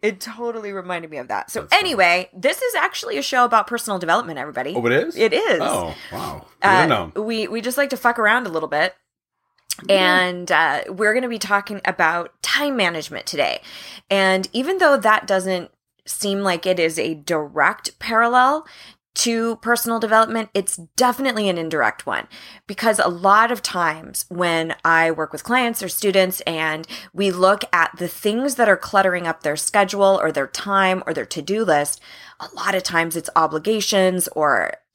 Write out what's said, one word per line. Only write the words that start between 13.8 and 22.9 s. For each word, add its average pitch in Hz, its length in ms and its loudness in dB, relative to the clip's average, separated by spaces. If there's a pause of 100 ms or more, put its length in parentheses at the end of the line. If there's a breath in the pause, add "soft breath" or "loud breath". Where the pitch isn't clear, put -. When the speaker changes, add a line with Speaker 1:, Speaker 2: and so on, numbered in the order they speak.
Speaker 1:
And 190 440 4
even 294 240 0
though 311 200 6
that 214 300 2
doesn't 185 420 0 (360)
seem 196 360 -4
like 175 240 0
it 185 140 2
is 160 180 2
a 156 180 -2
direct 151 840 0
parallel 247 680 2 (500 loud breath)
to 233 420 0
personal 233 420 0
development, 220 540 2
it's 196 240 -2 (180)
definitely 247 540 0
an 175 80 0
indirect 156 480 -2
one. - 220 -6 (400 loud breath)
Because 220 320 0